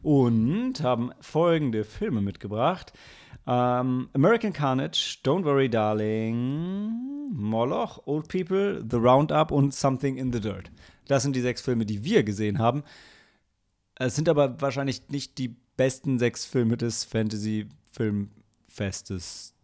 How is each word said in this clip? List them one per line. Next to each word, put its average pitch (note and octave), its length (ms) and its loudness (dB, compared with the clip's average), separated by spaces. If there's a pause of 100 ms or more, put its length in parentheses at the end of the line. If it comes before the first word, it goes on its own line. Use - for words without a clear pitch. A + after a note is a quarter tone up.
und D3 800 2
haben B2 280 0 (100)
folgende D3+ 640 0
Filme C3+ 380 -4
mitgebracht. G#2+ 720 -4 (520)
Ähm, B2 680 0
American G3+ 400 4
Carnage, C#3+ 680 -2
Don't E3+ 220 0
Worry C#3 240 4
Darling, C3 1700 -2
Moloch, A#2+ 720 -2
Old D3+ 220 -4
People, F#3+ 600 -2
The A#2+ 80 -2
Roundup D3 560 4
und C#3 220 2
Something C3+ 420 0
in B2+ 160 -4
the A#2+ 80 -2
Dirt. F#2+ 300 -8 (360)
Das C#3 160 2
sind C3+ 140 -2
die B2+ 60 0
sechs A#2+ 180 -2
Filme, A#2 240 0
die G#2 180 -4
wir C#3 200 4
gesehen G#2 380 -2
haben. A#2+ 220 2 (1120)
Es B2+ 200 -2
sind D#3 140 2
aber C#3 320 2
wahrscheinlich C#3 480 -4
nicht - 260 -8
die B2 180 -4 (220)
besten C3 420 0
sechs A#2 280 0
Filme A#2 320 2
des A#2 260 -4
Fantasy-Filmfestes G#2 2500 -6